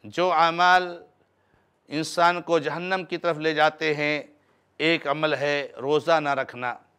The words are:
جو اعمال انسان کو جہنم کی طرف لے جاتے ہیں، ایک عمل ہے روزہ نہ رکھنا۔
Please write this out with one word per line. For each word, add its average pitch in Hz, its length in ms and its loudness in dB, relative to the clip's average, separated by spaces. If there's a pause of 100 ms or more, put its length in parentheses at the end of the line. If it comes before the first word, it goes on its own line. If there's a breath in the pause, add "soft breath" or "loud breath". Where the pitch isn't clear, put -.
جو 170 280 -2
اعمال 170 520 4 (1040)
انسان 170 520 0
کو 170 180 0
جہنم 175 500 -4
کی 170 80 -6
طرف 165 200 -2
لے 156 160 -2
جاتے 156 400 0
ہیں، 147 280 -2 (580)
ایک 156 280 0
عمل 151 260 0
ہے 143 220 -2 (260)
روزہ 151 380 2
نہ 147 100 -2
رکھنا۔ 127 440 -4 (260)